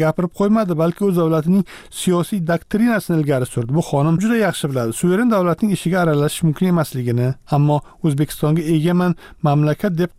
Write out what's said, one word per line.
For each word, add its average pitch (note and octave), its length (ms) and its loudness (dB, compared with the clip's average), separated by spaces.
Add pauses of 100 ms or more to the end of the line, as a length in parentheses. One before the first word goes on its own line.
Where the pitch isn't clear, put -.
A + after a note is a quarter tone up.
gapirib E3+ 320 -2
qo'ymadi, G3+ 460 2
balki F3 260 0
o'z F#3 140 2
davlatining E3 420 2 (380)
siyosiy F3 500 0
doktrinasini G3+ 720 0
ilgari C3+ 320 0
surdi. B2 180 -4
Bu E3 180 0
xonim D#3+ 300 2
juda A3 240 0
yaxshi F3 280 -2
biladi, A#2 280 -4
suveren G3+ 320 2
davlatning F#3 480 0
ishiga F3+ 240 0
aralashish D3+ 400 0
mumkin F3 320 0
emasligini, B2 580 -2 (220)
ammo D3 260 2 (220)
O'zbekistonga D3+ 580 0 (140)
egaman F3 400 0 (320)
mamlakat D3+ 540 0
deb F3+ 180 -2